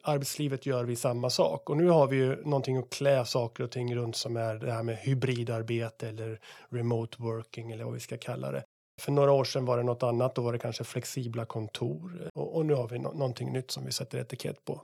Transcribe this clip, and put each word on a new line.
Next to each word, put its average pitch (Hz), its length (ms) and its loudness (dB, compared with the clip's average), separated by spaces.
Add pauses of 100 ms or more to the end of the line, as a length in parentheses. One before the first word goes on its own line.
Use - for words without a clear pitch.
arbetslivet 139 640 -2
gör 127 180 2
vi 120 120 -2
samma 123 340 0
sak. 156 400 2
Och 147 80 0
nu 170 100 6
har 160 200 10
vi 135 80 2
ju 131 280 4
någonting 131 340 2
att 123 120 -4
klä 139 360 4
saker 120 380 -2
och 117 80 -6
ting 120 240 -2
runt 117 200 -2
som 117 220 -2
är 113 180 0
det 117 160 -4
här 113 120 -2
med 113 140 -2
hybridarbete 117 1120 0
eller 110 300 -8 (300)
remote 117 500 -2
working 113 520 -6
eller 113 120 -8
vad 120 100 -6
vi 123 60 -6
ska 120 180 -8
kalla 127 340 -6
det. 139 120 -4 (380)
För - 100 -2
några 143 200 8
år 135 120 6
sedan 127 220 -2
var 123 120 2
det 120 60 2
något 120 200 0
annat, 123 320 2
då 131 60 0
var 120 120 0
det 120 60 -2
kanske 117 240 -4
flexibla 117 640 -6
kontor. 151 880 -6
Och, 147 200 -4
och 160 100 2
nu 151 80 4
har 123 140 0
vi 120 120 -6
nå-, - 140 -4
någonting 131 400 -2
nytt 127 180 -4
som 139 140 -6
vi 127 60 -6
sätter - 260 -6
etikett - 480 -6
på. - 180 -6